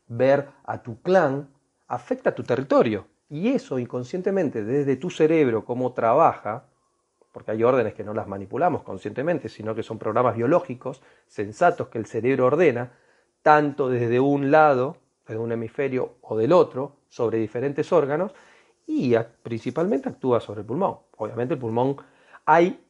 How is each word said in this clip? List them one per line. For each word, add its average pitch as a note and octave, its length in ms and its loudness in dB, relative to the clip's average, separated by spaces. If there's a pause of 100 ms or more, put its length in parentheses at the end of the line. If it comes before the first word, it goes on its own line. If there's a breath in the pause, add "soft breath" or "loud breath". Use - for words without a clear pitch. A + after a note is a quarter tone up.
ver C3+ 420 2 (160)
a A2+ 180 -8
tu A2+ 200 -14
clan, D3 460 2 (400)
afecta F3+ 420 -4
a - 40 0
tu B2 100 -10
territorio. B2+ 600 0 (220)
Y E3 200 -4
eso A3+ 300 -2
inconscientemente, C3 880 -4
desde C3+ 320 0
tu E3+ 140 -6
cerebro, D3+ 540 2
cómo B2 280 -4
trabaja, A#2+ 720 2 (680)
porque - 180 -10
hay A2 120 -2
órdenes A#2+ 300 2
que G#2+ 100 -12
no G#2 120 -10
las G#2 120 -6
manipulamos A2+ 560 -2
conscientemente, A2+ 680 -6
sino A2 240 -8
que A2 80 -6
son A2 160 -10
programas A2+ 380 0
biológicos, B2 640 -2 (240 soft breath)
sensatos, B2+ 640 -2
que A#2 100 -10
el G#2+ 80 -6
cerebro B2+ 400 0
ordena, B2+ 460 2 (500 soft breath)
tanto D3 480 4
desde A#2+ 300 2
un C#3 300 2
lado, D3 460 4 (320)
desde A2 100 -8
un A#2 140 -4
hemisferio B2+ 680 -4
o A2 160 -6
del A#2+ 140 2
otro, C#3+ 440 0 (140)
sobre A2+ 260 -2
diferentes C3+ 560 -4
órganos, D#3+ 400 0 (540 soft breath)
y C4 240 0
ac-, A2+ 160 2 (160)
principalmente D#3+ 640 -4
actúa B2 320 0
sobre G#2 200 -10
el G2 60 -14
pulmón. A#2 300 -4 (220)
Obviamente A#2 360 -4
el B2+ 60 -6
pulmón B2 360 -2 (500 loud breath)
hay, E3+ 440 4